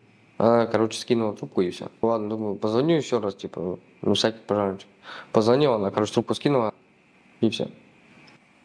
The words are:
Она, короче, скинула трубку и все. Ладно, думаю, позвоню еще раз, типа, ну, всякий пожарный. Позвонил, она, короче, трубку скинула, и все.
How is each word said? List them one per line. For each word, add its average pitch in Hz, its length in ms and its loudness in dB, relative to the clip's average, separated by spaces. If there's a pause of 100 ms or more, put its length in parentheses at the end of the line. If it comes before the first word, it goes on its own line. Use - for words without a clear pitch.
(360)
Она, 117 300 4
короче, 110 340 0
скинула 113 340 -2
трубку 143 280 -4
и 87 80 0
все. - 180 -12 (140)
Ладно, 110 260 0
думаю, 107 280 -4
позвоню 123 400 2
еще 127 220 0
раз, 101 160 -2
типа, 90 440 -8 (240)
ну, 104 100 2
всякий 110 340 0
пожарный. 98 340 0 (520)
Позвонил, 123 400 4
она, 101 180 0
короче, 104 220 0
трубку - 220 0
скинула, 123 400 0 (680)
и 117 80 2
все. - 200 -4 (960)